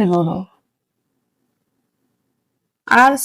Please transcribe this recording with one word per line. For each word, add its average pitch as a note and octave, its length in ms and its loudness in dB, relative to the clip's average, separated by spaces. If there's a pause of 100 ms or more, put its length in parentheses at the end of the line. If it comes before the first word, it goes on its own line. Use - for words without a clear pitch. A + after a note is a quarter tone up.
গুঁড়ো। F3 320 -2 (2500)
আর C4 240 4 (140)